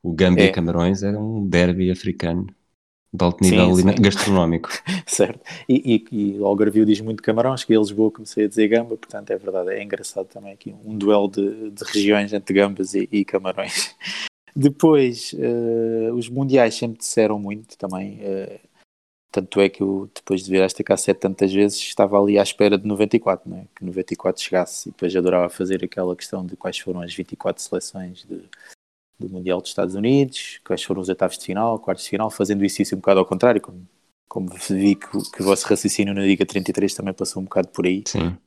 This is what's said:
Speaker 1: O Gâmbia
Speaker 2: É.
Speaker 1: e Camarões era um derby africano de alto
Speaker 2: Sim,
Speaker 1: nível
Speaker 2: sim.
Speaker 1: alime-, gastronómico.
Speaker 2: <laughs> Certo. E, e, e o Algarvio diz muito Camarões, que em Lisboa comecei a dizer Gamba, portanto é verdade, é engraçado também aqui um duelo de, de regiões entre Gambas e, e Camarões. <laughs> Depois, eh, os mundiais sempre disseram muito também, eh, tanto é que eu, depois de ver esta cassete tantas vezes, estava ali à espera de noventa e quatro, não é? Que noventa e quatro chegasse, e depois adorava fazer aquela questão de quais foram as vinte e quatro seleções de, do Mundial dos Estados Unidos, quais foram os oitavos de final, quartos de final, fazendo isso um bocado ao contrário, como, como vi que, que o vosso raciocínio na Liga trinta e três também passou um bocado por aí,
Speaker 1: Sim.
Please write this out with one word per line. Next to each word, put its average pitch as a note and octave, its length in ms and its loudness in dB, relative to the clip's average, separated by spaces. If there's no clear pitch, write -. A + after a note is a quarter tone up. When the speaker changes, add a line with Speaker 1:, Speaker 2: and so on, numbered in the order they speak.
Speaker 1:
O F2+ 100 -4
Gâmbia F2+ 320 4
Speaker 2:
É. - 20 6
Speaker 1:
e F#2+ 60 4
Camarões F2 500 0
era G2+ 180 -2
um G#2+ 260 -4
derby F2+ 440 2
africano F2+ 560 -4
de G2 100 -2
alto F2 220 2
Speaker 2:
Sim, F#2 60 8
Speaker 1:
nível F2+ 160 8
Speaker 2:
sim. F#2 160 6
Speaker 1:
alime-, G2 180 4
gastronómico. F#2 680 2
Speaker 2:
<laughs> F#3 180 -4
Certo. - 340 0
E, A#2 420 2
e, A#2+ 60 -6
e G2+ 240 -2
o G2+ 60 0
Algarvio G#2 400 4
diz G#2+ 160 2
muito A2 200 -8
Camarões, A#2+ 420 0
que A2 100 4
em A2 40 6
Lisboa G#2 320 2
comecei G#2+ 360 -4
a - 20 -2
dizer G#2+ 200 2
Gamba, A#2 280 0
portanto G#2 340 -14
é G#2 60 -2
verdade, G2+ 380 -4
é G#2 80 -8
engraçado G2+ 440 -10
também G2+ 280 -18
aqui G#2 200 -16
um G#2+ 120 -10
duelo G2+ 320 2
de, G#2 420 -4
de G2+ 140 -14
regiões G2+ 480 2
entre G2 220 -4
Gambas G2 400 2
e, G2+ 180 0
e G2+ 140 0
Camarões. F#2+ 680 -4
<laughs> - 360 -14
Depois, C#3 840 4
eh, A#2 720 0
os A#2+ 180 -6
mundiais B2+ 460 2
sempre A2+ 220 -6
disseram G#2+ 400 0
muito G#2 380 -10
também, G2 460 -10
eh, G2 380 -8
tanto G2 280 -2
é G2 80 6
que - 140 -4
eu, G2 320 -2
depois F#2+ 300 -4
de F#2+ 80 -12
ver F#2+ 100 4
esta - 220 -2
cassete G2 340 0
tantas G2 340 0
vezes, G2+ 280 2
estava G2+ 420 2
ali G2+ 160 4
à G2 60 4
espera G2+ 340 2
de G#2 80 -6
noventa G#2 300 0
e - 20 4
quatro, F#2 320 -2
não F2+ 60 -12
é? F#2+ 80 -16
Que - 100 -14
noventa F2+ 300 -6
e - 20 -8
quatro - 240 -4
chegasse, - 480 -4
e - 40 -14
depois F#2+ 240 -4
adorava F2+ 320 2
fazer F#2+ 360 -4
aquela F2+ 300 -6
questão F#2 320 -10
de F2 80 -12
quais - 240 -8
foram F2+ 220 -8
as E2+ 120 -12
vinte - 200 -10
e - 40 -12
quatro - 280 -6
seleções F2+ 680 -10
de, F2+ 120 -12
do - 100 -10
Mundial F2+ 320 -4
dos - 100 -14
Estados F#2 260 -4
Unidos, C3 680 0
quais - 200 -4
foram F#2+ 180 -4
os F2+ 60 -6
oitavos F#2 280 -2
de - 100 -14
final, A2 340 -2
quartos - 240 -6
de - 60 -14
final, G#2+ 200 -2
fazendo G2+ 340 0
isso G2 160 -2
um F#2+ 40 -6
bocado G2 200 4
ao F#2 80 4
contrário, A2 340 2
como, F2+ 240 -18
como F#2 200 -8
vi G2 240 2
que, - 140 -8
que - 100 -8
o - 20 -2
vosso G2 220 2
raciocínio G2+ 480 0
na G2 80 -2
Liga G2 240 4
trinta G2 240 -4
e - 40 -4
três G2+ 200 0
também G2 180 -6
passou F#2+ 300 -8
um - 20 -8
bocado F#2 260 -2
por F2+ 160 -4
aí, F#2+ 200 0
Speaker 1:
Sim. F2+ 300 -4